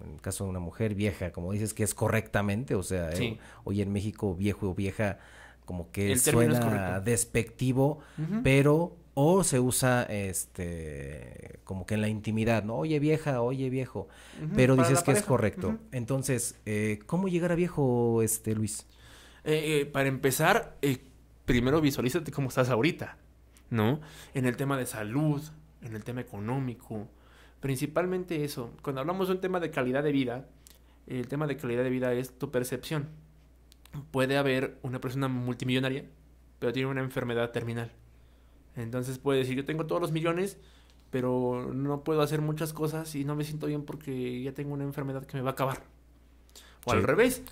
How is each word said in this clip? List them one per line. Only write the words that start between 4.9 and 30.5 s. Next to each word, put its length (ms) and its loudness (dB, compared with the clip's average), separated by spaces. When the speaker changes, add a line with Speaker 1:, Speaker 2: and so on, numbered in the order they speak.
Speaker 1:
como 260 -8
que 220 0
Speaker 2:
El 100 2
término 300 6
es 60 4
Speaker 1:
suena 120 2
Speaker 2:
correcto. 300 -2
Speaker 1:
despectivo, 880 0
Speaker 2:
Ujú. 240 -4
Speaker 1:
pero, 540 4
o 280 6
se 160 2
usa, 440 4
este, 1600 -6
como 220 -8
que 80 -2
en 80 2
la 60 0
intimidad, 560 2
¿no? 120 -4
"Oye, 240 0
vieja, 400 2
oye, 300 0
viejo". 380 -4
Speaker 2:
Ujú, 160 -6
Speaker 1:
Pero 220 8
Speaker 2:
para 120 6
Speaker 1:
dices 120 6
Speaker 2:
la 40 0
Speaker 1:
que 80 4
es 60 6
Speaker 2:
pareja. 100 0
Speaker 1:
correcto. 400 2
Speaker 2:
Ujú. 100 -2
Speaker 1:
Entonces, 720 -2
eh, 400 0
¿cómo 220 0
llegar 240 2
a 20 2
viejo, 680 4
este, 320 0
Luis? 320 -2
Speaker 2:
Eh, 360 2
eh, 60 2
para 220 2
empezar, 720 2
eh, 160 2
primero 340 4
visualízate 500 2
cómo 180 -2
estás 200 2
ahorita, 480 0
¿no? 300 4
En 100 0
el 120 0
tema 200 -2
de 100 -4
salud, 560 -2
en 160 -10
el 80 -10
tema 160 -8
económico, 880 -6
principalmente 840 -2
eso. 260 -6
Cuando 180 -4
hablamos 280 0
de 60 0
un 60 -2
tema 180 0
de 140 -2
calidad 320 0
de 80 2
vida, 340 -2